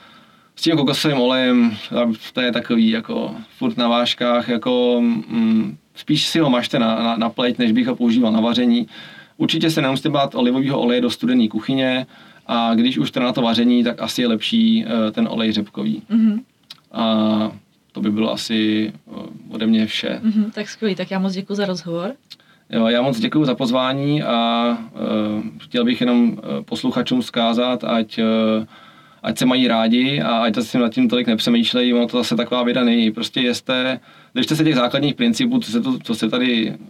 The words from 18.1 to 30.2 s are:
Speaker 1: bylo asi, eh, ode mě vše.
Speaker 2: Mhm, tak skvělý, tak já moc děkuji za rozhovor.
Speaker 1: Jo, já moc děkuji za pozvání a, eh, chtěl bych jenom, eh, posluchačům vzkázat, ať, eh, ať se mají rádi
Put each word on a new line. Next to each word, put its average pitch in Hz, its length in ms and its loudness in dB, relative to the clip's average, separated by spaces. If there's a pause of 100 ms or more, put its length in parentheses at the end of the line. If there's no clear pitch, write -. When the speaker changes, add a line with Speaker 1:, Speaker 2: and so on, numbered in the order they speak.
Speaker 1:
bylo 110 200 0
asi, 107 600 -2 (160)
eh, - 40 -20 (380)
ode 110 180 -4
mě 110 180 4
vše. - 380 -4
Speaker 2:
Mhm, 214 280 2
tak 208 180 -8
skvělý, 202 260 -4
tak 185 160 -6
já 190 80 -2
moc 190 140 0
děkuji 196 220 -6
za 202 100 -2
rozhovor. 175 460 -4 (580)
Speaker 1:
Jo, 113 180 2
já 120 140 2
moc 127 180 0
děkuji 143 260 2
za 123 100 0
pozvání 135 680 0
a, 117 540 0 (180)
eh, 107 460 -2 (180)
chtěl 120 260 -2
bych 123 160 0
jenom, 120 360 4
eh, - 260 -8
posluchačům 123 580 -2
vzkázat, 117 640 0
ať, 113 360 -2
eh, 113 40 0 (1000)
ať - 140 -4
se 123 80 2
mají 127 220 4
rádi 117 540 2